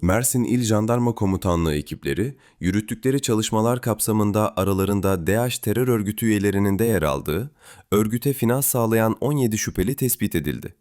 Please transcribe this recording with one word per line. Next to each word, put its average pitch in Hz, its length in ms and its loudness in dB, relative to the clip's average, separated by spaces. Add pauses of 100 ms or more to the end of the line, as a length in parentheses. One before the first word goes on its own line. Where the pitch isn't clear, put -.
Mersin 117 400 2
İl 123 180 0
Jandarma 113 520 2
Komutanlığı 90 600 0
ekipleri, 73 600 -4 (240)
yürüttükleri 110 640 -2
çalışmalar 110 580 0
kapsamında 107 760 0
aralarında 95 720 0
daesh 117 320 0
terör 120 300 0
örgütü 107 380 0
üyelerinin 101 520 2
de 113 60 2
yer 107 180 2
aldığı, 76 480 -2 (420)
örgüte 110 400 0
finans 131 340 0
sağlayan 113 540 2
on 139 120 0
yedi 120 260 0
şüpheli 101 380 -2
tespit - 380 -2
edildi. 71 460 -4